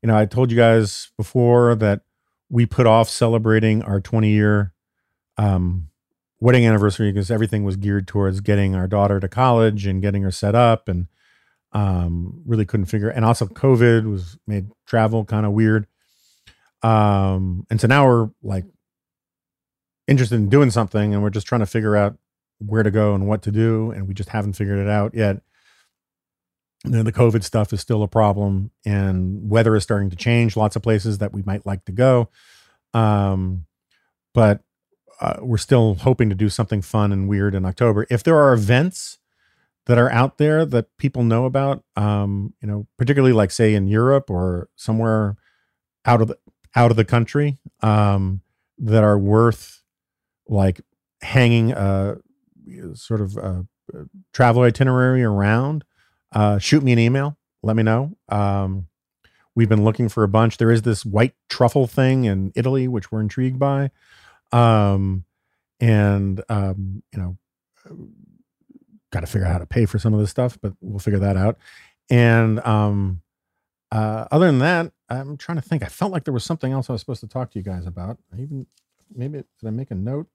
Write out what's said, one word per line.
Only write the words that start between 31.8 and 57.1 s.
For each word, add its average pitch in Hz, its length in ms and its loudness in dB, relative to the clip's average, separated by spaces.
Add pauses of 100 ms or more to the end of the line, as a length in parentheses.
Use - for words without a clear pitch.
to 98 60 -12
go. 123 360 2 (640)
Um, 98 720 0 (680)
but, 107 280 4 (580)
uh, 50 200 -6
we're 123 160 -4
still 113 380 2
hoping 120 340 0
to 98 60 -2
do 101 140 -2
something 104 340 -4
fun 104 300 -2
and 98 160 -4
weird 101 260 -2
in 95 100 -4
October. 104 460 0
If 117 120 -2
there 165 140 2
are 143 160 6
events 123 680 0 (680)
that 120 120 4
are 120 120 4
out 120 280 0
there 151 280 2
that 123 300 -4
people 127 280 -4
know 117 220 0
about, 139 380 -4 (120)
um, 101 640 -2
you 107 80 -10
know, 104 180 -8 (120)
particularly, 131 340 2
like, 104 180 4
say, 107 240 2
in 98 120 0
Europe 123 440 0
or 90 460 -4
somewhere 110 600 -2 (680)
out 120 160 4
of 110 80 2
the, - 100 -10 (360)
out 120 160 4
of 113 60 2
the 110 80 2
country, 135 540 -2 (220)
um, 101 600 0 (380)
that 110 260 2
are 104 140 4
worth, 107 640 0 (640)
like, 95 320 0 (420)
hanging 117 500 2
a 98 460 -4 (760)
sort 117 260 -8
of 98 160 -6
a, 95 300 -8 (260)
a 73 140 -16 (260)
travel 120 300 2
itinerary 127 600 2
around, 117 600 0 (480)
uh, 104 260 2
shoot 147 240 0
me 131 100 2
an 117 60 4
email. 135 380 0 (260)